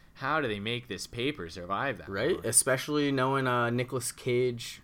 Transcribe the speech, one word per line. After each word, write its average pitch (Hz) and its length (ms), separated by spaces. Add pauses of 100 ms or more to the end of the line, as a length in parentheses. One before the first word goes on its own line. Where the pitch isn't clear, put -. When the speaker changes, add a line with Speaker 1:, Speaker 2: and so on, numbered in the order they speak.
(160)
Speaker 1:
how 147 260
do 131 60
they 104 120
make 120 280
this 90 180
paper 120 440
survive 98 500
that 82 100
Speaker 2:
Right? 117 280
Speaker 1:
long? - 80
Speaker 2:
Especially 139 640
knowing, 135 340
uh, 123 240
Nicolas 123 420
Cage 123 720